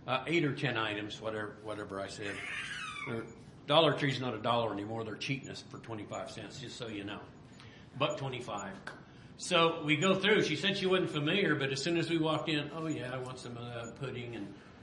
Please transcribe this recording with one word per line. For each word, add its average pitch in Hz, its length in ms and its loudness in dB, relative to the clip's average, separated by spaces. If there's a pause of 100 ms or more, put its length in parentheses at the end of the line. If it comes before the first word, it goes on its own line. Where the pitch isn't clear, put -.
uh, 127 180 2
eight 156 200 4
or 131 100 2
ten 123 220 0
items," 104 440 -2
whatever, 107 400 -4
whatever 104 400 -6
I 95 60 -4
said. 101 280 -6 (720)
Or, 113 160 -4 (440)
Dollar 151 260 8
Tree's 131 260 2
not 127 140 -2
a 110 60 -4
dollar 117 340 2
anymore. 107 300 -4
They're 107 100 -6
cheating 135 360 -4
us 101 200 -10
for 123 80 -12
twenty-five 107 540 -8
cents, 101 280 -12
just 110 160 -10
so 120 120 -8
you 104 160 -6
know. 101 160 -8 (800)
Buck 147 180 4
twenty-five. 110 560 -6 (640)
So 165 480 4
we 151 100 6
go 185 200 6
through. 196 260 6
She 151 140 2
said 190 200 2
she 190 120 0
wasn't 180 240 4
familiar, 160 420 4
but 139 180 2
as 135 120 -2
soon 170 140 2
as 151 120 2
we 170 80 4
walked 156 320 2
in, 147 260 0
"Oh, 160 120 -4
yeah, 127 260 -2
I 131 60 -2
want 127 180 -8
some 120 200 -10
of 117 60 -8
the 120 280 -6 (120)
pudding." 120 340 -6
And, 101 160 -8 (300)